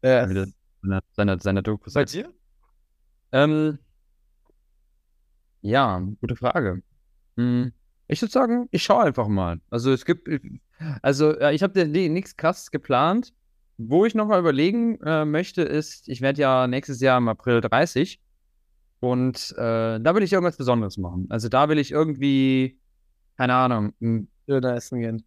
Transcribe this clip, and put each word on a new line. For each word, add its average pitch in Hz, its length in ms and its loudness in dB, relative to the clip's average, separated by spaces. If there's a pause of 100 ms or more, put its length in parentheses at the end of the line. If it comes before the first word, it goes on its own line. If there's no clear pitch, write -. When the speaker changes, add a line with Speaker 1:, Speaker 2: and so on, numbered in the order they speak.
Speaker 1:
Yes. 123 280 4
Speaker 2:
Wieder 95 160 -2 (360)
seine, 95 180 0 (120)
seine, 101 280 0
seine 98 220 0
Dokus. 107 320 -6
Speaker 1:
Bei 139 100 2
dir? 277 280 -10 (1000)
Speaker 2:
Ähm, 151 460 2 (1800)
ja, 107 380 0 (200)
gute 117 160 -6
Frage. 107 460 -2 (540)
Hm, 123 360 0 (360)
ich 151 140 -2
würd 220 100 -4
sagen, 240 380 0
ich 180 120 -2
schau 214 160 4
einfach 131 300 0
mal. 90 320 0 (100)
Also 120 220 0
es 127 120 -2
gibt, 170 240 -4 (760)
also, 151 360 2
ja, 143 120 2
ich 156 120 0
hab 196 120 -2
dir, 180 120 2
nee, 165 220 0
nix 175 280 -4
krass - 340 -4
geplant. 156 600 0 (500)
Wo 147 220 4
ich 226 100 0
noch 214 120 0
mal 208 140 4
überlegen, 185 640 0
äh, 156 220 0
möchte, 156 380 -2
ist, 147 460 -4
ich 120 120 -8
werd 135 160 0
ja 131 300 2
nächstes 127 340 -4
Jahr 131 160 4
im 120 120 2
April 117 340 0
dreißig 139 580 0 (800)
und, 123 560 -2
äh, 113 440 -2
da 156 140 2
will 214 80 2
ich 190 120 0
irgendwas 175 240 0
Besonderes 117 400 0
machen. 90 320 -6
Also 117 180 -4
da 139 220 2
will 151 80 2
ich 139 120 -2
irgendwie, 135 880 0 (600)
keine 127 160 2
Ahnung, 123 480 0
ein 113 260 -2 (180)
Speaker 1:
Döner 127 280 0
essen 120 260 -8
gehen. 113 260 -6